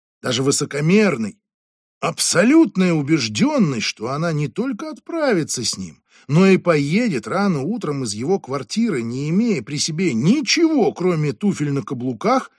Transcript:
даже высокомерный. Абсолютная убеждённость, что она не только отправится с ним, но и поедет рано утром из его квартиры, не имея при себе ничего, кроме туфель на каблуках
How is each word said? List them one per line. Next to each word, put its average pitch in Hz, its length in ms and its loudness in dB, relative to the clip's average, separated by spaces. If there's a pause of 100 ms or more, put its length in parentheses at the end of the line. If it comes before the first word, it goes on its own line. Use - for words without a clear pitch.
(220)
даже 127 200 -2
высокомерный. 143 960 0 (600)
Абсолютная 185 920 2
убеждённость, 147 920 0
что - 240 -6
она 160 220 -4
не 147 160 -2
только 254 420 -6
отправится 247 760 -2
с - 120 -4
ним, 87 260 -14 (260)
но 170 180 6
и 190 100 8
поедет 160 720 0
рано 175 320 0
утром 147 440 -4
из 101 100 -6
его 147 260 -2
квартиры, 139 640 -2
не 127 260 -4
имея 190 340 2
при 147 140 -8
себе 156 380 -2
ничего, 269 800 2
кроме 156 400 0
туфель 151 400 -2
на 139 100 -2
каблуках 131 760 -2